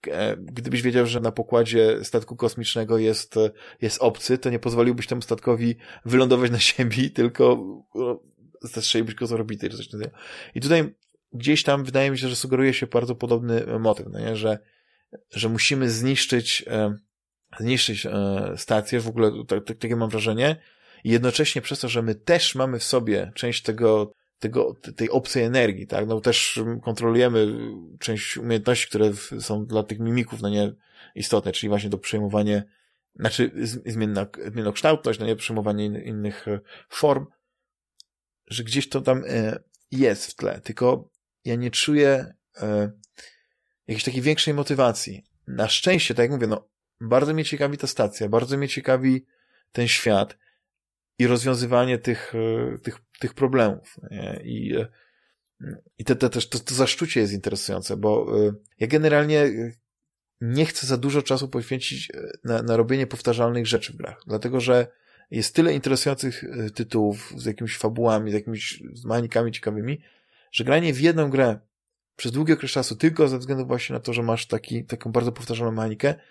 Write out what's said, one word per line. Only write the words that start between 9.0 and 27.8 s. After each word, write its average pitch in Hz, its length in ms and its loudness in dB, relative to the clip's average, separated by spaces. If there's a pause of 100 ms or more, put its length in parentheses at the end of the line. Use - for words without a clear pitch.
go 120 120 -4
z 117 60 -2
orbity 110 360 -4
czy 117 80 -10
coś 110 100 -12
takiego. 107 220 -10 (460)
I 120 60 -6
tutaj 151 320 2 (400)
gdzieś 135 300 2
tam 139 200 2
wydaje 135 280 2
mi 135 60 -2
się, 131 120 -4
że 123 60 -4
sugeruje 131 380 2
się 127 140 -4
bardzo 120 280 0
podobny 117 640 0
motyw, 107 320 2
no 98 80 -10
nie? 110 160 -4
Że, 107 240 -2 (720)
że 110 180 -4
musimy 127 400 0
zniszczyć, 120 800 0
e, 107 280 0 (640)
zniszczyć, 117 460 -2
e, 98 500 -2
stację, 110 440 0
w 113 80 -4
ogóle 113 240 4 (160)
tak, - 180 -2
tak, 113 120 -10
takie 117 180 -4
mam 113 140 0
wrażenie. 113 460 0 (480)
I 107 60 -2
jednocześnie 123 520 2
przez - 180 -8
to, 127 100 -4
że 117 120 0
my 110 140 -2
też 170 400 2
mamy 131 240 -2
w - 40 -6
sobie 104 520 0
część 120 260 -4
tego, 110 520 2 (260)
tego, 123 420 0
t-, - 120 -16
tej 113 160 -2
obcej 127 340 0
energii, 113 440 2
tak? 107 200 -2
No 110 140 -2
też - 380 2 (220)
kontrolujemy 117 680 4 (520)